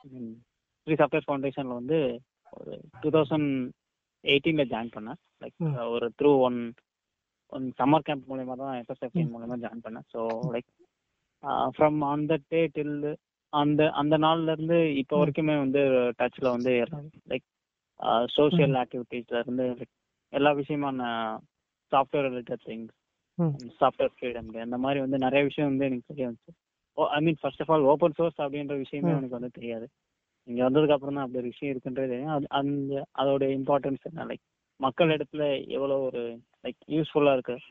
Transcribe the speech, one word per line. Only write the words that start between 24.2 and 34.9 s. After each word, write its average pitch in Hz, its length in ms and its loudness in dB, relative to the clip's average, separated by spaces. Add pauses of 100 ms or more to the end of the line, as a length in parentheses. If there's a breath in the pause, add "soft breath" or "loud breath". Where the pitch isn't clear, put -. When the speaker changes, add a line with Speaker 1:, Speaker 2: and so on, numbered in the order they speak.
Speaker 1:
ஃப்ரீடம் 117 300 -6
டே, 113 100 -10
அந்த 120 180 -6
மாதிரி 139 220 0
வந்து 135 180 -2
நிறைய 131 260 2
விஷயம் 143 260 0
வந்து 135 140 0
எனக்கு 131 220 -2
தெரிய 135 220 -6
வந்துச்சு. 120 260 -14 (380)
ஓ, 151 140 0
I 151 180 0
mean, 165 180 2
first 139 240 -4
of 160 100 4
all, 151 60 6
open 151 360 4
source 165 220 0
அப்படின்ற 143 360 -4
விஷயமே 143 320 -4
Speaker 2:
ம். 160 80 2
Speaker 1:
எனக்கு 131 140 -4
வந்து 123 220 -8
தெரியாது. 117 360 -10 (540)
இங்க 123 280 2
வந்ததுக்கு 151 220 6
அப்புறம் 139 220 0
தான் 139 100 -4
அப்படி 127 140 -6
ஒரு 120 80 -4
விஷயம் 135 300 -6
இருக்குன்றது 131 320 -4
தெரியும். 127 220 -4
அது, 147 180 -2
அந்த, 139 580 -2 (120)
அதோட 139 240 2
இம்பார்ட்டன்ஸ் 135 600 0
என்ன, 156 220 -10
like, 120 180 -10 (340)
மக்கள் 156 400 2